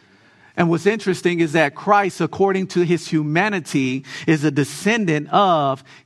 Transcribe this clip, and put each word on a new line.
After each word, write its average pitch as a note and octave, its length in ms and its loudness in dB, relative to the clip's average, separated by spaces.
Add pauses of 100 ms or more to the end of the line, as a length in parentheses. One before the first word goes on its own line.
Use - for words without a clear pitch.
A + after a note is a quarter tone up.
(580)
And F3 120 2
what's E3 160 0
interesting F3+ 560 0
is E3 100 0
that D3+ 240 2
Christ, G3 460 0
according F#3+ 460 0
to F3 180 0
his E3 240 -2
humanity, D3+ 960 -2 (200)
is D#3 200 2
a D#3 60 2
descendant D3+ 840 -2
of D#3+ 500 2 (220)